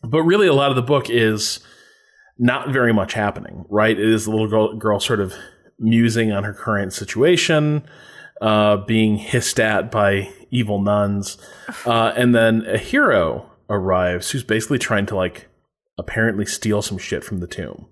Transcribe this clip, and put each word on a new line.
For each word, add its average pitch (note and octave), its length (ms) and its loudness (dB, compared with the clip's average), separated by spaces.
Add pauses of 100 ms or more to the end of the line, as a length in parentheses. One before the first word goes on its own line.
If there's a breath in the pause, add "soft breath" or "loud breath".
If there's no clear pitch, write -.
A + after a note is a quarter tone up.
But C#3+ 200 0
really, F#3+ 240 4
a D#3+ 80 4
lot C#3 160 4
of C3 60 0
the B2 60 0
book C3 280 0
is A2 500 0 (760 soft breath)
not B2 320 0
very B2 220 2
much G2 220 0
happening, G#2 540 -6
right? G#2+ 300 2
It G#2+ 100 2
is A2 180 2
a G#2+ 40 -4
little A2 180 0
girl, G#2+ 280 2
girl G#2+ 240 0
sort A2+ 200 -2
of F#2+ 140 -2 (460 loud breath)
musing A2+ 500 2
on G2+ 140 -2
her G#2 80 -8
current G2+ 400 -4
situation, D3+ 920 0 (560 loud breath)
uh, G#2+ 360 4
being G#2+ 400 2
hissed - 420 -2
at G#2+ 320 0
by G2+ 380 0 (220)
evil G#2 300 -2
nuns. G2+ 560 0 (500 loud breath)
Uh, A2+ 300 2
and B2 180 4
then A2+ 320 4
a G2 120 -2
hero G#2+ 720 0 (180)
arrives F#2 600 -2
who's B2+ 140 -6
basically A2 340 -2
trying G2+ 280 -2
to, G#2 100 -6
like, F#2 320 -6 (500)
apparently G#2+ 480 -2
steal G#2 340 -2
some G2 180 -8
shit - 260 -8
from G2 160 -8
the F2 80 -8
tomb. - 440 -12